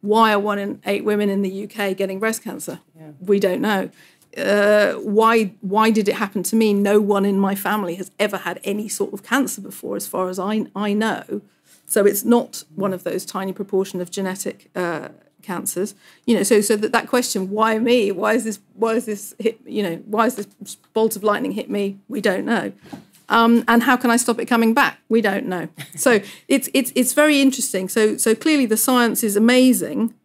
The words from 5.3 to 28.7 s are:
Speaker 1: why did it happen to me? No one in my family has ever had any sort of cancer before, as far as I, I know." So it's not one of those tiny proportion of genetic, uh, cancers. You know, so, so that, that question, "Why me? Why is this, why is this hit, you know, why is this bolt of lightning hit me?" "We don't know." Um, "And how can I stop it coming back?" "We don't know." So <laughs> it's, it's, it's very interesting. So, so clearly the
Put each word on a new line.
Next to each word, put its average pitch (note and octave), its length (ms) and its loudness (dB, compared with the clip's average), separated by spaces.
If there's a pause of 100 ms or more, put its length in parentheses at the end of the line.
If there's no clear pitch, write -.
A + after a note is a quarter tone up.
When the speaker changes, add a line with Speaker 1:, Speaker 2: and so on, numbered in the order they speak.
Speaker 1:
why G#3+ 300 4
did G#3 180 2
it - 60 0
happen G3 300 -4
to - 120 -2
me? A3 160 4
No G3+ 280 4
one G3+ 320 2
in G3 60 2
my G3 160 2
family F#3+ 420 -4
has F#3+ 220 -12
ever G3+ 200 -2
had F3 260 -8
any G#3 240 -4
sort - 240 -6
of G3+ 100 -12
cancer B3 380 -2
before, F#3+ 360 -10
as - 100 -8
far F#3 240 -4
as F#3 80 -8
I, G#3 360 -2
I G3+ 200 -2
know." G#3 480 -4 (440)
So - 200 2
it's - 180 0
not - 400 0 (120)
one F#3+ 180 -4
of F3+ 80 -12
those F3+ 240 -6
tiny F#3+ 260 -8
proportion G3 480 -4
of F3 100 -8
genetic, - 640 -8
uh, E3+ 340 -6 (340)
cancers. F3+ 520 -8 (320)
You A#3 100 4
know, F#3+ 80 2
so, G#3+ 180 6
so G#3 140 2
that, G#3 160 -2
that A3+ 160 0
question, G3+ 420 -2
"Why A3 280 0
me? A3+ 320 2
Why G3+ 240 0
is A3+ 100 -2
this, A3 140 -6 (160)
why A3+ 200 -2
is A#3+ 100 -2
this G#3 340 -10
hit, A3 280 -4
you G#3 160 -4
know, E3+ 140 -4 (100)
why G#3+ 200 0
is A#3+ 100 -2
this G3+ 100 -10 (480)
bolt A3 220 0
of F#3+ 80 -12
lightning G3+ 280 0
hit G3+ 160 -8
me?" G3+ 300 -4 (100)
"We C4 120 -8
don't G3 260 -2
know." G3+ 260 -2 (560)
Um, A#3 380 4
"And A#3 160 4
how B3 140 2
can B3 140 0
I A#3 60 4
stop A#3+ 220 -2
it A#3+ 80 -6
coming A3+ 280 2
back?" C4+ 340 2
"We A3+ 120 4
don't G3 260 -2
know." F3 220 -6 (280)
So B3 140 2 (240)
<laughs> - 140 -20
it's, C4+ 240 0
it's, C4 220 0
it's B3 200 0
very D4 260 4
interesting. A3+ 480 0
So, G#3+ 280 0
so A3 200 2
clearly D4 300 2
the A3 100 0